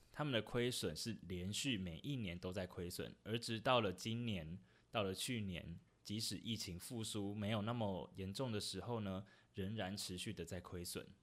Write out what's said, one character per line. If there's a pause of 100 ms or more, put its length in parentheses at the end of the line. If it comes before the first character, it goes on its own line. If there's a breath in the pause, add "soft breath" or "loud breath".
(100)
他
们
的
亏
损
是 (120)
连
续
每
一
年
都
在
亏
损，
而
直
到
了
今
年， (320 loud breath)
到
了
去
年， (240)
即
使
疫
情
复
苏
没
有
那
么
严
重
的
时
候
呢， (280 loud breath)
仍
然
持
续
的
在
亏
损。 (180)